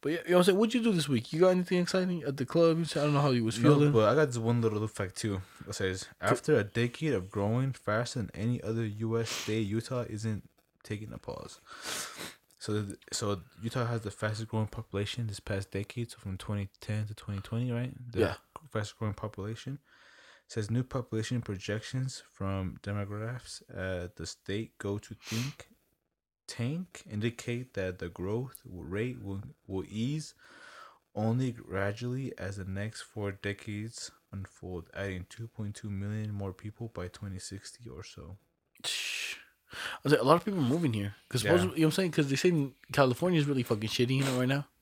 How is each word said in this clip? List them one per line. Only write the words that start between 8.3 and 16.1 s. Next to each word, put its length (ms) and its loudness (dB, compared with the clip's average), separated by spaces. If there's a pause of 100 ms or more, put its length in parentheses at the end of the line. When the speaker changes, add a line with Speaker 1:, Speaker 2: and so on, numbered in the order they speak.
Speaker 2:
any 280 0
other 240 -2
U 340 -2
S 80 -2
state, 380 0
Utah 420 -2
isn't 400 -4 (340)
taking 300 -8
a 60 -10
pause." 420 -12 (1000)
So, 240 -2
th-, 160 -8 (140)
so 300 -2 (200)
Utah 240 -2
has 160 -2
the 80 -6
fastest 380 -4
growing 200 0
population 580 -4
this 140 -6
past 300 -4
decade. 400 -6